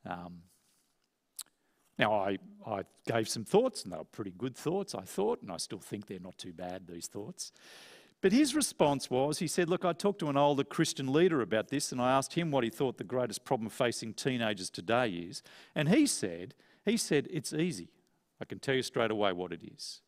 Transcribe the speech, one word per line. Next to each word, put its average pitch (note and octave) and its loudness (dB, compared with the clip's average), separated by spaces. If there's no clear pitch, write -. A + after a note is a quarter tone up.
Um, F2 -10
now, A2 4
I, G2+ 0
I G#2 -4
gave A2+ 0
some A2+ -6
thoughts, A#3+ 2
and F2+ -10
they E2 -8
were D#2 -8
pretty G2 -10
good B2 -6
thoughts, F#3+ -4
I G2 -8
thought, G#3 -2
and - -12
I E2 -8
still G2 -10
think G#2 -12
they're F#2+ -12
not F#2 -16
too - -14
bad, F2+ -12
these E2+ -12
thoughts. - -12
But F#3+ 6
his C4 4
response D3+ 2
was, C3+ 2
he E3+ -2
said, E3+ 0
"Look, F#3 0
I F3 2
talked G3 0
to D#3+ 0
an C#3 2
older C#3+ 6
Christian C3+ 0
leader E3 6
about G#2+ 0
this, C#3+ -2
and B2+ -2
I B2+ 4
asked C3+ 2
him E3 0
what C3+ 2
he A#2 2
thought B2 -2
the B2 -8
greatest A#2 -2
problem A2+ 0
facing A#2 -2
teenagers A2+ -2
today A2+ 2
is. F2 -8
And D3+ 0
he C#4+ 6
said, F2+ -4
he A3+ 2
said, C#3 2
'It's - -6
easy. D3+ -2
I - -8
can G2 -10
tell C3+ 0
you B2+ 2
straight A2+ 0
away G#2 4
what F2+ -4
it E2 -10
is.'" - -16